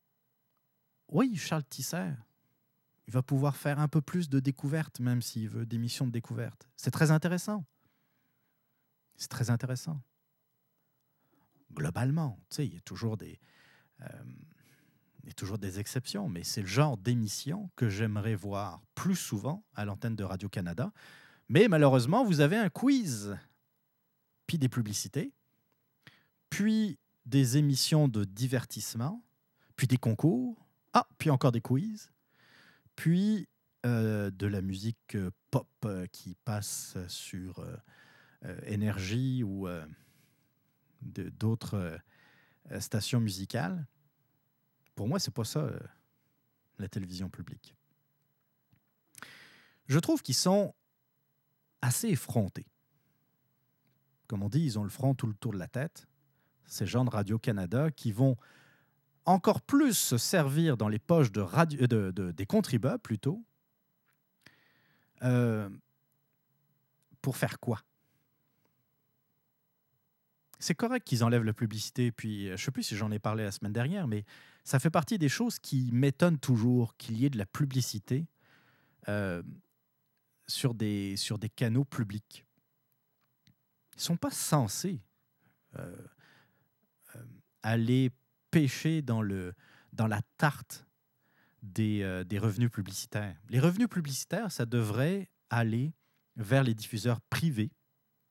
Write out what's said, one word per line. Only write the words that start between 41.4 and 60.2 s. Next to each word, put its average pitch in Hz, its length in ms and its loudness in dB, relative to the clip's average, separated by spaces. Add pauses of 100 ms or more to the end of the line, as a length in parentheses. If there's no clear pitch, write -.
euh, 85 220 -4 (720)
euh, 101 80 -8
stations 110 400 -2
musicales. 120 640 -4 (1120)
Pour 101 120 -4
moi, 170 120 0
c'est - 140 -4
pas 117 100 -4
ça, 151 160 -2
euh, 135 200 -4 (1000)
la 98 80 -6
télévision 92 420 -8
publique. - 460 -16 (2000)
Je 139 140 4
trouve 302 240 2
qu'ils 127 120 -2
sont 196 380 2 (1080)
assez 127 260 0
effrontés. 117 580 -2 (1600)
Comme 101 160 -4
on 101 60 -2
dit, 151 160 2
ils 107 140 -2
ont 104 40 -2
le 98 60 -4
front 135 240 0
tout 127 140 -2
le 107 80 -4
tour 113 180 -6
de 98 60 -4
la 82 80 -8
tête. - 400 -8 (580)
Ces - 200 -6
gens 120 200 2
de 120 60 0
Radio-Canada 107 800 0
qui 123 200 -4
vont 127 240 4 (880)
encore 190 380 4
plus 285 320 4
se - 240 0
servir 151 600 2